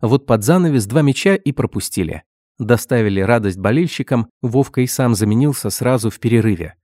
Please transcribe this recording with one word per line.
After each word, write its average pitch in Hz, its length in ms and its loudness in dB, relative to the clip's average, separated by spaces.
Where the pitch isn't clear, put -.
Вот 120 240 0
под 113 180 0
занавес 151 420 2
два 123 160 0
мяча 147 340 2
и 143 160 -4
пропустили. 92 720 -6
Доставили 110 640 0
радость 101 360 0
болельщикам, 120 720 -2
Вовка 127 400 0
и 127 60 0
сам 123 280 0
заменился 110 540 0
сразу 117 400 -2
в - 100 -14
перерыве. 110 640 0